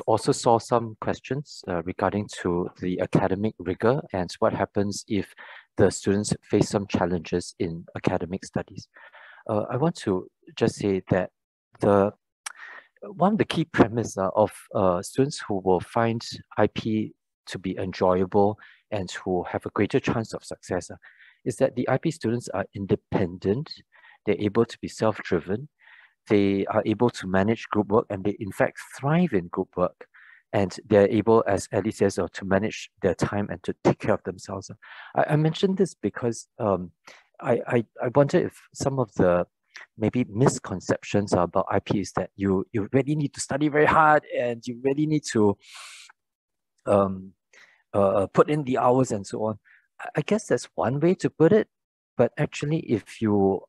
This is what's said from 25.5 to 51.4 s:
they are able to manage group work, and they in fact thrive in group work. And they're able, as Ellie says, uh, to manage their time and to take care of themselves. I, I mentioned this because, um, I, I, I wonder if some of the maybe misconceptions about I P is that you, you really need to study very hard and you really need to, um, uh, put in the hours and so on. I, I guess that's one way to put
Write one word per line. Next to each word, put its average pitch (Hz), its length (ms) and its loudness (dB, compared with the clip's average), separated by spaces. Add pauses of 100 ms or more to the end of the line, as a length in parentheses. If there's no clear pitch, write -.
they 98 380 4
are 104 180 0
able 113 240 2
to - 160 -12
manage 98 440 0
group 104 180 0
work, 101 240 2
and 98 120 -8
they 101 160 -2
in 98 120 -8
fact - 260 -2 (180)
thrive 160 380 0
in 87 140 0
group - 280 -6
work. 87 300 -2 (480)
And 101 320 -2
they're 101 240 6
able, 113 380 4
as 95 240 -2
Ellie 104 180 0
says, 101 300 0
uh, 82 140 -2
to - 120 -12
manage 98 460 -2 (100)
their 90 140 2
time 104 340 -2
and 87 140 -8
to 95 100 -4 (100)
take - 160 2
care 113 140 0
of - 100 -4
themselves. 95 460 -10 (460)
I, - 140 2
I 151 60 2
mentioned 160 420 0
this 196 180 0
because, - 520 -6 (120)
um, 92 320 -2 (500)
I, 123 240 2
I, 120 200 0 (180)
I 127 100 -2
wonder 143 240 4
if 101 240 -2 (100)
some 135 280 -4
of 120 160 0
the 87 320 2 (500)
maybe 110 320 0
misconceptions 104 1040 -2
about 90 380 0
I 101 80 2
P - 220 -4
is - 100 -8
that - 240 -4
you, 98 360 0
you 104 200 -4
really 135 240 2
need 147 180 -4
to - 80 -10
study 147 260 -2
very 151 200 4
hard 151 360 6 (140)
and 120 300 -2
you 120 160 -8
really 143 240 0
need 151 240 0
to, 104 260 4 (1300)
um, 98 460 2 (600)
uh, 98 340 4
put 156 240 4
in 151 120 0
the 123 140 -2
hours 127 340 4
and 101 140 -4
so 117 200 -6
on. 110 120 -2 (420)
I, - 180 -12
I 151 40 -2
guess 208 240 -2
that's - 300 -2
one 117 240 0
way 175 160 4
to - 160 -2
put 160 200 6